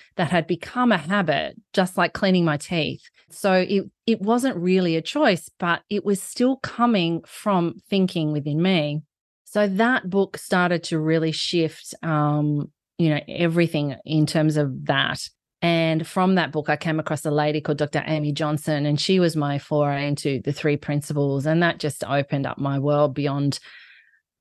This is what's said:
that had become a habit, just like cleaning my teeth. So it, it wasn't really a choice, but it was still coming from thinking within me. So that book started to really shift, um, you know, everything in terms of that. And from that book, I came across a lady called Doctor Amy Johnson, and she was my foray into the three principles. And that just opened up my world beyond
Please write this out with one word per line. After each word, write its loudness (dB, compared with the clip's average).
that 0
had 2
become 0
a 4
habit, -2
just 2
like 2
cleaning 2
my 2
teeth. -4
So 2
it, 0
it 2
wasn't 0
really 2
a 0
choice, 0
but -2
it -4
was 0
still 0
coming 0
from -2
thinking 0
within -2
me. 0
So 0
that 0
book -2
started 0
to -2
really 2
shift, -2
um, 0
you 2
know, 0
everything 0
in 2
terms 2
of -2
that. 0
And 2
from 2
that 0
book, -2
I 0
came -2
across -4
a -2
lady 0
called -2
Doctor -2
Amy -2
Johnson, -2
and 0
she 2
was 2
my -2
foray 0
into -2
the -2
three 0
principles. -2
And 2
that 0
just -6
opened -2
up -6
my -2
world 2
beyond -2